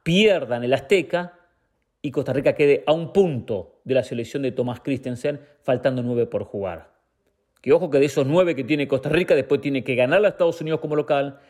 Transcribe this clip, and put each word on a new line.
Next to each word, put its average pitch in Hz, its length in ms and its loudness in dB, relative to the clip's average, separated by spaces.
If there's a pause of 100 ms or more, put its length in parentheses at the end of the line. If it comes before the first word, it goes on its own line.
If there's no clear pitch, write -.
pierda 170 520 2
en 120 80 -6
el 127 100 2
Azteca 175 640 -2 (600)
y 143 120 -8
Costa 135 200 -4
Rica 139 220 2
quede 143 320 2
a 147 60 2
un 165 200 -2
punto 120 720 -2
de 131 120 -4
la 123 100 2
selección 117 400 -8
de 127 80 -2
Tomás 123 280 -6
Christensen, 139 600 -6 (220)
faltando 127 400 0
nueve 120 240 0
por 98 180 -6
jugar. 92 480 -10 (680)
Que 131 120 2
ojo 165 180 2
que 139 80 2
de 143 80 4
esos 147 200 0
nueve 170 280 2
que 135 100 -6
tiene 143 220 0
Costa 139 220 -2
Rica, 175 260 2
después 135 260 2
tiene 135 220 -2
que 131 120 -4
ganarle 151 320 4
a 180 40 4
Estados 170 300 0
Unidos 156 200 -4
como 151 140 -4
local, 139 560 -2